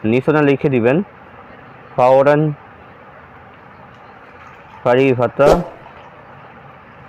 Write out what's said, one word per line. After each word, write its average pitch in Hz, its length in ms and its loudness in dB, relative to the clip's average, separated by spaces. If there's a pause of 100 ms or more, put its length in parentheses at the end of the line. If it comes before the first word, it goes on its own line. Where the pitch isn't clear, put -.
নিচনে 131 380 0
লিখে 139 280 0
দিবেন। 131 340 0 (920)
ফাওরান 139 580 2 (2250)
ফারিফাতা 131 760 0 (1500)